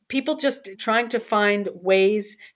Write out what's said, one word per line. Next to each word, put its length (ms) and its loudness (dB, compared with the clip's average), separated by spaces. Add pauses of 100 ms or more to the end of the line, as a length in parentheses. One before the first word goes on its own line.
people 280 -2
just 420 -4
trying 280 0
to 140 -2
find 540 0
ways 640 2 (180)